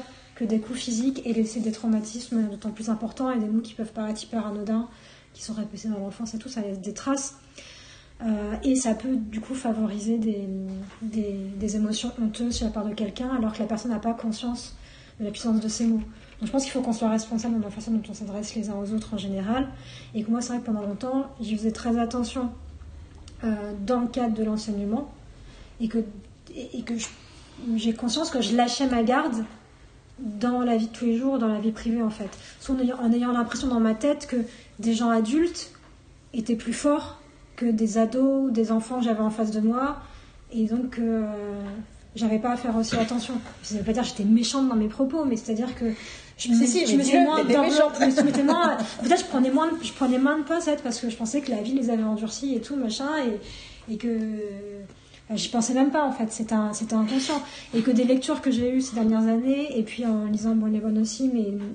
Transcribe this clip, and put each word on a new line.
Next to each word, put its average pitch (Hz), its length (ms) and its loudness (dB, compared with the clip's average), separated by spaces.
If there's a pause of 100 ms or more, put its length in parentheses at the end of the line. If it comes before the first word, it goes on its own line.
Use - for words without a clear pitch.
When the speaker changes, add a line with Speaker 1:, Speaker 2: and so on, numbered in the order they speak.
(340)
Speaker 1:
que - 80 -6
des 220 160 0
coups 247 220 -6
physiques 247 440 -2
et 233 80 -2
laisser 226 280 0
des 220 100 0
traumatismes 220 800 -2
d'autant 208 200 -8
plus 220 200 -6
importants 226 400 -2
et 254 80 0
des 214 80 0
mots 220 140 2
qui - 140 -12
peuvent 220 180 -8
paraître 214 320 -6
hyper 220 200 -4
anodins, 214 440 -2 (460)
qui - 100 -16
sont 220 100 -8
répétés 214 320 -6
dans 208 140 -2
l'enfance 220 340 -6
et 226 40 -4
tout, 254 100 -10
ça 233 140 -6
laisse 190 180 -4
des 202 120 -6
traces. - 440 -2 (880)
Euh, 208 300 0 (100)
et 262 100 4
ça 240 200 2
peut, 262 200 -2
du 220 260 -4
coup, - 140 -8
favoriser 220 640 0
des, 208 300 -2 (540)
des, 214 340 -2 (200)
des 202 200 -2
émotions 214 340 0 (100)
honteuses 233 380 -2
chez 247 60 -2
la 220 80 0
part 214 120 -4
de 214 100 -2
quelqu'un, 220 440 -4
alors 220 140 0
que - 80 -8
la 208 60 0
personne 226 260 -2
n'a 214 80 -2
pas 233 140 0
conscience 240 600 -6 (460)
de 214 60 -4
la 202 40 -4
puissance 220 300 0
de 220 80 -2
ces 233 180 0
mots. 220 160 4 (380)
Donc 220 80 -4
je - 20 -4
pense 269 140 2
qu'il - 80 -8
faut 262 80 -2
qu'on 240 120 0
soit 220 160 2
responsable 226 500 0
de 214 40 0
la 202 80 -4
façon 214 220 -4
dont 220 160 2
on 202 60 -10
s'adresse 208 420 -8
les 208 120 -2
uns 208 60 -4
aux 202 180 -4
autres 220 220 -4
en 196 40 -2
général, 196 500 -2 (440)
et 214 120 -2
que 220 80 -4
moi, 240 80 2
c'est 240 140 -6
vrai 247 40 -2
que - 80 -6
pendant 214 160 0
longtemps, 254 440 -2 (140)
j'y 214 160 -2
faisais 220 140 0
très 233 300 -2
attention, 240 500 -2 (920)
euh, 208 300 -2 (140)
dans 247 140 2
le 240 60 0
cadre 233 280 0
de 220 80 -2
l'enseignement, 214 680 -2 (680)
et 226 80 -2
que, 226 100 0 (560)
et, 254 240 -10
et 220 40 -8
que 233 140 -4
je, 220 100 -6 (680)
j'ai 220 160 2
conscience 269 380 0
que 247 100 0
je 214 160 2
lâchais 247 320 2
ma 240 140 4
garde 240 420 2 (760)
dans 247 420 -2
la 240 160 2
vie 220 100 2
de - 60 -8
tous - 120 -8
les 233 140 4
jours, 269 200 2
dans 226 100 2
la 214 120 2
vie 220 120 0
privée, 233 300 -2
en 220 80 2
fait. 202 200 -8 (300)
Soit 269 140 -2
en 262 40 0
ayant, 247 200 2
en 233 140 4
ayant 247 200 2
l'impression 240 360 0
dans 233 120 2
ma 220 140 4
tête 294 320 0
que 254 100 -2 (420)
des 226 160 2
gens 233 160 2
adultes 254 600 2 (600)
étaient 233 240 0
plus 233 160 -4
forts - 480 0 (360)
que 240 100 0
des 220 320 4
ados 269 500 4
ou - 20 2
des 220 220 2
enfants 226 260 0
que 240 60 0
j'avais 220 160 2
en 214 100 4
face 214 220 0
de 220 80 0
moi, 254 380 2 (540)
et 226 120 2
donc, 240 340 -2
euh, 226 260 2 (920)
j'avais 220 220 2
pas 247 140 0
à 240 40 0
faire 240 200 0
aussi 226 200 0
attention. 233 380 0 (280)
Ça 214 140 -6
veut 202 80 -2
pas 220 80 0
dire 240 100 2
que - 60 0
j'étais - 160 -4
méchante 240 440 4
dans 240 80 2
mes 214 120 4
propos, 269 360 0
mais 240 120 2
c'est-à-dire 233 380 -2
que 240 120 -2 (500)
je - 120 -6
me 240 60 6
Speaker 2:
Si, 233 60 8
Speaker 1:
met-, 269 60 8
Speaker 2:
si, 311 200 4
Speaker 1:
je 226 60 2
Speaker 2:
mais 285 60 6
Speaker 1:
mettais 269 120 4
Speaker 2:
dis-le, 277 140 8
Speaker 1:
moins 302 180 4
Speaker 2:
t'étais 277 120 4
Speaker 1:
d'enveloppe, 294 460 4
Speaker 2:
méchante. 262 180 6
Speaker 1:
je 294 60 6
mettais 285 180 4
moins, 311 340 4 (260)
peut-être 330 180 6
je - 60 -4
prenais 262 260 2
moins 311 180 4
de, 330 140 -2
je - 80 -6
prenais 254 260 2
moins 285 200 4
de 302 40 -2
pincettes 311 400 0
parce 233 180 -4
que 240 80 -4
je 226 80 -6
pensais 233 260 -2
que 262 100 -4
la 208 100 -2
vie 240 120 -2
les 240 160 2
avait 220 120 2
endurcis 220 540 -2
et 220 40 0
tout, 277 140 -8
machin, 254 320 -2 (840)
et, 220 40 -4
et 220 40 -4
que, 233 120 -4 (1160)
enfin, 220 100 -4
j'y 175 120 -4
pensais 240 260 0
même 269 180 6
pas, 302 120 4
en 269 60 0
fait, 233 220 -4
c'était 220 220 -4
un, 214 180 2
c'était 220 220 -4
inconscient. 262 460 2 (320)
Et 233 100 2
que 254 100 4
des 233 120 6
lectures 262 360 4
que 277 100 2
j'ai 247 240 2
eues 262 60 4
ces 240 160 -4
dernières 220 320 4
années, 269 500 2
et 220 60 2
puis 233 220 -6
en 220 180 2
lisant 214 320 2
Bon 214 100 4
les 214 140 2
Bonnes 214 180 0
aussi, 254 340 2
mais, 220 140 2 (280)